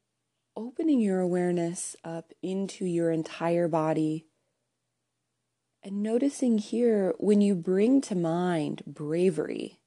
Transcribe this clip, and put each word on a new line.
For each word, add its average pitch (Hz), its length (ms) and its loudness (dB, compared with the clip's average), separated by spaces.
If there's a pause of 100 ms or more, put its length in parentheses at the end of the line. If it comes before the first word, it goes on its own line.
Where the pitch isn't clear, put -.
(560)
opening 277 440 0
your 190 220 2
awareness 175 840 -2
up 165 380 -12
into 190 440 -6
your 170 260 0
entire 170 560 -2
body 156 580 -2 (1600)
and 202 200 -8
noticing 247 540 2
here 214 640 2
when 202 200 4
you 202 160 4
bring 196 460 4
to 214 140 -4
mind 170 680 0
bravery 156 1000 -2